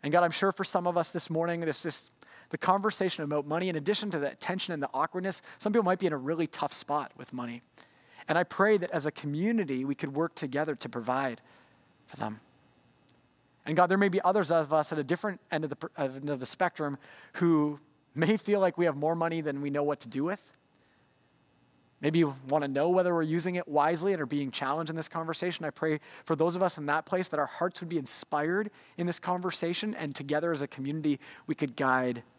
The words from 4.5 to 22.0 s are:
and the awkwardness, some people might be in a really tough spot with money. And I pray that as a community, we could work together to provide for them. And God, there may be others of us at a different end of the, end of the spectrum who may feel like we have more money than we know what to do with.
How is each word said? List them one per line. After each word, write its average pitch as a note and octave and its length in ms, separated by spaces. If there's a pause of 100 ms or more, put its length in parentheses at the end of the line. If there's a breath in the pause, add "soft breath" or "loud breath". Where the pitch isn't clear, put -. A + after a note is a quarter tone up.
and D3 80
the C#3 100
awkwardness, F3+ 500 (160 loud breath)
some G#3 140
people A3+ 120
might F#3 140
be F#3+ 80
in E3 60
a D3 60
really D#3 280
tough - 260
spot - 440
with - 160
money. A#2+ 300 (640 loud breath)
And D#3+ 100
I F3 60
pray G#3 360
that F3 120
as D3+ 160
a D3+ 40
community, D3+ 760
we C#3 100
could C#3 200
work D#3+ 200
together D3 400
to C3 140
provide B2 520 (680 soft breath)
for - 100
them. A2 240 (1300)
And D#3 100
God, F3+ 100
there F#3+ 120
may G3+ 100
be F#3 140
others F#3 280
of D#3 220
us D#3 200
at D#3 60
a D3 60
different F3 360 (100)
end D#3 140
of D3 60
the, - 260
end C#3 340
of C#3 100
the C3 60
spectrum D3+ 520 (360 loud breath)
who D3+ 440 (360)
may F3 220
feel G3+ 220
like F#3 200
we F3 80
have D3 100
more D3+ 180
money E3 260
than D3 200
we C#3+ 100
know C#3+ 120
what D3 180
to - 80
do C3+ 160
with. F#3 180 (1600 soft breath)